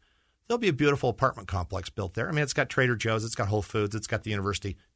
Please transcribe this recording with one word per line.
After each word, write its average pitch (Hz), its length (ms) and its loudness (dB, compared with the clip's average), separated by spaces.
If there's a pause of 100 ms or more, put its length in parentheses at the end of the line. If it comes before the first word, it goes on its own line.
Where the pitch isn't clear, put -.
(480)
There'll 233 120 2
be 220 80 2
a 165 60 6
beautiful 143 360 4
apartment 113 380 0
complex 92 420 -2
built 92 240 -6
there. 117 160 -2
I - 20 -4
mean, 151 120 2
it's 131 100 -2
got 135 160 0
Trader 127 260 2
Joe's, 110 300 0
it's 113 100 -6
got 101 140 -2
Whole 107 140 2
Foods, 104 300 -2
it's 110 140 -4
got 107 160 -2
the 110 60 -6
university. 98 480 -2 (180)